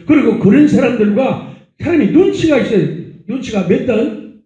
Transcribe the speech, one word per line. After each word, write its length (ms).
그리고 320
그런 280
사람들과 880
사람이 300
눈치가 500
있어요. 300
눈치가 420
몇 180
단? 340